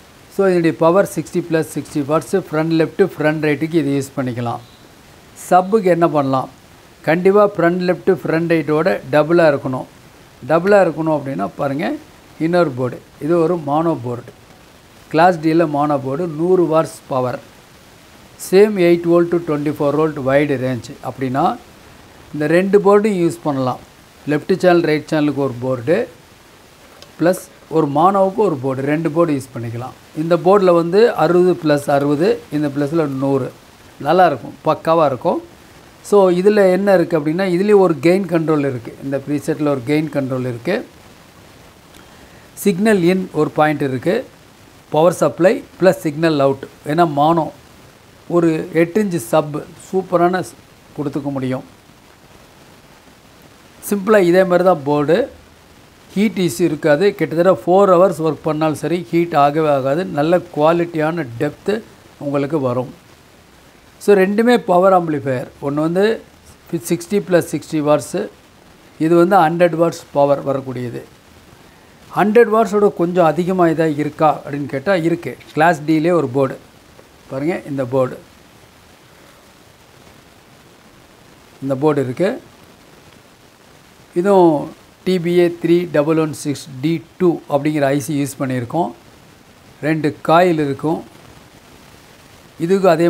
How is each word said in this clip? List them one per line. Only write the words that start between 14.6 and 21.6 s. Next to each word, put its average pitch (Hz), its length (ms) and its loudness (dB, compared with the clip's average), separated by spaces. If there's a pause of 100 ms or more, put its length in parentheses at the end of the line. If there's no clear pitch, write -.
கிளாஸ் 170 320 4
டியில் 160 280 2
மோனோ 147 300 0
போர்டு, 151 240 -6 (120)
நூறு 180 240 2 (100)
வாட்ஸ் 160 240 -2 (120)
பவர், 127 280 -4 (1080)
சேம் 202 300 4 (120)
எயிட் 170 240 0
வோல்ட் 175 200 2
to 170 140 -2
ட்வென்டி 147 320 -4
ஃபோர் 143 220 0
வோல்ட் 147 260 -4
வைடு 139 380 0
ரேஞ்ச். 123 260 -8 (160)
அப்படின்னா 131 380 -2 (840)